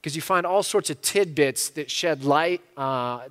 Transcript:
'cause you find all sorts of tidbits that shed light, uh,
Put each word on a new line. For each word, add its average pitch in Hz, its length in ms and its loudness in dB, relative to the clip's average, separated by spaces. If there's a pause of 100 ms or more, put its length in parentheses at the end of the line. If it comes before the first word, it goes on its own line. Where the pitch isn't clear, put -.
'cause 147 120 -8
you 156 80 -8
find 180 240 2
all 190 160 2
sorts - 260 0
of 147 140 -6
tidbits 151 680 2
that 147 200 -10
shed 151 340 -2
light, 165 360 2 (160)
uh, 123 540 -4